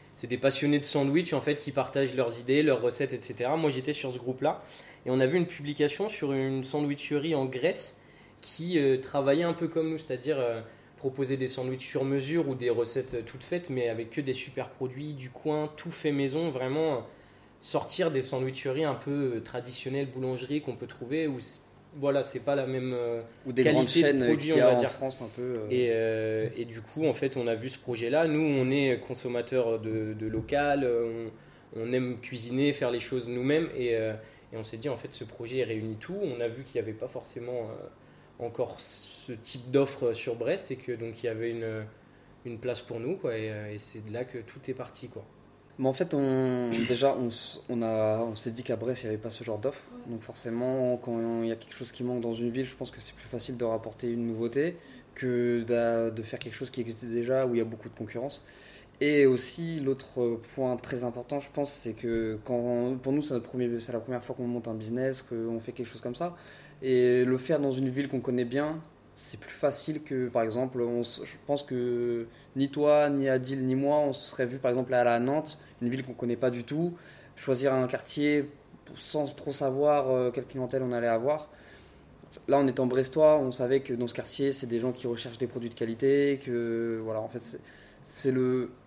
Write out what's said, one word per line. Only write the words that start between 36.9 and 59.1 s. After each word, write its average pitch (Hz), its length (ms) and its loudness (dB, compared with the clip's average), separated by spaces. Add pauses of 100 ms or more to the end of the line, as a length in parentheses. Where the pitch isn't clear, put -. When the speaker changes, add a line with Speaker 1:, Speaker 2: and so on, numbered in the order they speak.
Speaker 1:
pas 120 160 -6
forcément, 120 540 -8
euh, - 240 -10 (540)
encore 117 380 -4
ce - 540 -10
type 123 400 -8
d'offre 135 400 2
sur 113 240 -4
Brest, 139 340 -2
et 131 60 -6
que - 160 -8
donc 113 320 -8
il - 20 0
y - 20 0
avait 113 220 -2
une, 113 340 -4 (600)
une 117 120 -8
place 120 220 -4
pour 117 200 -8
nous, 147 160 -4
quoi, 123 200 -2
et, 110 140 -4
euh, 107 240 -8
et 107 40 -8
c'est 107 280 -12
de 107 60 -10
là 120 100 -4
que 127 160 -10
tout 117 300 -16
est 131 60 -2
parti, - 340 -12
quoi. 107 160 -14 (520)
Speaker 2:
Mais 135 120 4
en 135 40 4
fait, 170 220 0
on, 131 560 4
<coughs> 113 180 2
déjà, 127 300 4
on 123 120 0
s-, - 380 -4
on 120 140 0
a, 110 400 4
on 113 140 -2
s'est 117 160 -6
dit 120 100 -8
qu'à 117 140 -2
Brest, 120 260 -2
il 123 40 -6
n'y 107 80 -2
avait 107 60 -4
pas 113 100 -8
ce - 120 -12
genre 113 160 -4
d'offre. 131 320 -4
Speaker 3:
Ouais. - 220 -12
Speaker 2:
Donc 113 100 -6
forcément, 123 760 0
quand 117 440 -2
il 113 60 0
y - 20 0
a 110 60 -2
quelque - 180 -14
chose - 160 -10
qui - 140 -8
manque 123 160 -2
dans 117 120 -2
une 117 180 -2
ville, 131 140 -2
je 131 120 -12
pense 123 160 -8
que - 80 -16
c'est - 160 -12
plus - 100 -18
facile 120 300 -8
de 120 80 -4
rapporter 113 480 -2
une 117 160 -2
nouveauté 123 480 0 (400)
que 120 500 2
d'a-, 117 460 2
de 110 100 -6
faire 110 160 -8
quelque 113 160 -8
chose 127 160 -8
qui - 100 -6
existait 113 280 -6
déjà, 120 360 2
où 120 120 2
il - 20 4
y - 20 6
a 113 40 4
beaucoup 113 240 -8
de - 100 -20
concurrence. 120 460 -8 (560)
Et 143 260 8